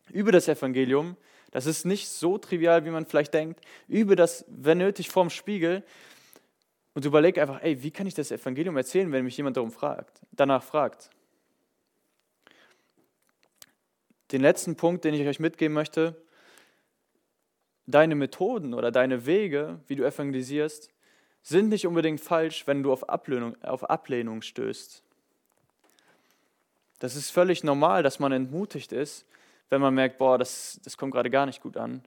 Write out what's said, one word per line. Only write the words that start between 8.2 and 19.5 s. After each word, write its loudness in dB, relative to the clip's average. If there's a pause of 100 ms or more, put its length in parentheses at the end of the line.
Evangelium -6
erzählen, 0
wenn 0
mich -6
jemand -4
darum -2
fragt, -8 (120)
danach 4
fragt?" -2 (3250)
Den 0
letzten 2
Punkt, -2
den 0
ich 0
euch -4
mitgeben -2
möchte, -2 (1700)
deine 6
Methoden -4
oder -2
deine 2
Wege, -2